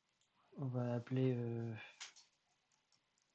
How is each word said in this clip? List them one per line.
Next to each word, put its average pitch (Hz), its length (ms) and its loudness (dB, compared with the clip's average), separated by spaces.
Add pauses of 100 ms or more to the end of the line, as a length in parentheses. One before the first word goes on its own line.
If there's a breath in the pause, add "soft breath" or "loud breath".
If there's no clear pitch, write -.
(560)
On 147 100 -2
va 123 200 0
l'appeler, 127 500 4
euh, 117 380 -2 (1600 loud breath)